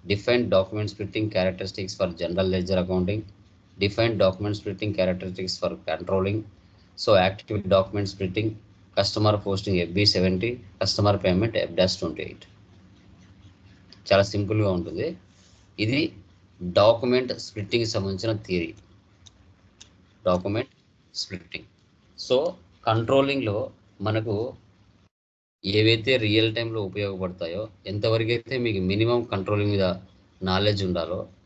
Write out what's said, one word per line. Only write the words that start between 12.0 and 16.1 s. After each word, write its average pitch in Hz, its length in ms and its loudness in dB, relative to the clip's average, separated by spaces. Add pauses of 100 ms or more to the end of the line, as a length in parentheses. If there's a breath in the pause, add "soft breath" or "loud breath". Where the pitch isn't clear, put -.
ట్వంటీ 80 240 -6
ఎయిట్. - 180 -18 (1600)
చాలా 98 240 8
సింపుల్గా 104 440 0
ఉంటుంది. 85 320 -4 (760 soft breath)
ఇది 135 160 2 (800)